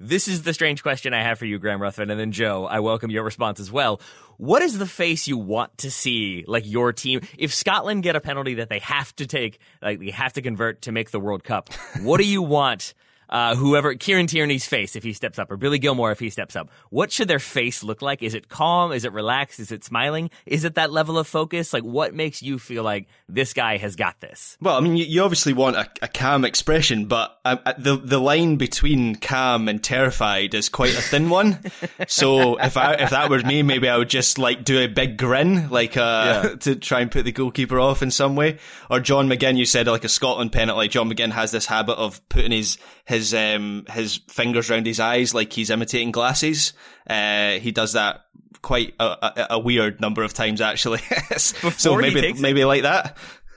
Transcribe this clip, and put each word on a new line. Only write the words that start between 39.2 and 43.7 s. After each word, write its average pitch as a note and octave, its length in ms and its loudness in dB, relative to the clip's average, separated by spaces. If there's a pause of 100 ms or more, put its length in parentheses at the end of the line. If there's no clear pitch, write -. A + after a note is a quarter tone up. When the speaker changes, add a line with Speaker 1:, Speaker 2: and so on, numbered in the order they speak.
Speaker 2:
McGinn, C3 280 2
you B2 80 4
said, A#2 220 2
like, A#2 180 2
a A2 40 -4
Scotland A#2+ 440 0
penalty. A2 360 2
John A2+ 220 2
McGinn A2+ 200 -2
has A2 220 -2
this A2+ 120 -2
habit A2 300 0
of G#2+ 340 -4
putting B2 220 4
his, A2 260 0 (300)
his, A2+ 280 0
um, G#2 560 0